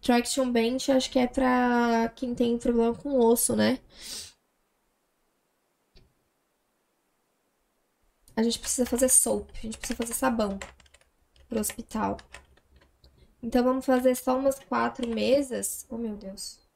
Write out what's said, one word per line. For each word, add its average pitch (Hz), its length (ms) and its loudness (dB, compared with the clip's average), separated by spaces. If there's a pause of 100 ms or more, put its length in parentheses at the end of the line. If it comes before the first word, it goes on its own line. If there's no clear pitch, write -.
traction 247 500 2
bench 240 400 0
acho 262 200 2
que 262 80 2
é 247 80 2
pra 240 880 2
quem 247 200 -6
tem 240 220 0
problema 233 380 2
com 277 240 -2
osso, 233 360 4
né? 220 240 2 (4000)
A 226 80 0
gente 233 160 0
precisa - 260 -2
fazer 254 240 0
soap, 214 480 2
a - 40 -10
gente 220 160 -8
precisa - 200 -8
fazer 233 160 -6
sabão 220 440 0 (920)
pro 226 100 -2
hospital. 214 580 -6 (1200)
Então 240 220 0
vamos 262 220 0
fazer 254 300 4
só 254 220 -2
umas 269 220 0
quatro 240 480 -4
mesas. 226 840 -2
Oh, 233 80 -10
meu 226 180 -8
Deus. 196 440 -14 (160)